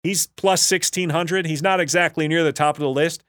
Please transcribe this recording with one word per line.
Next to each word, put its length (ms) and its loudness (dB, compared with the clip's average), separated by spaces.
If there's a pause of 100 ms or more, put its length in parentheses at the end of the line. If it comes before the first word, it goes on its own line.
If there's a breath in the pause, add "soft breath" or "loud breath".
he's 240 -2
plus 340 0
sixteen 500 0
hundred. 340 -2
He's 160 -4
not 180 2
exactly 480 0
near 160 2
the 100 2
top 220 2
of 60 -10
the 80 -2
list 400 -2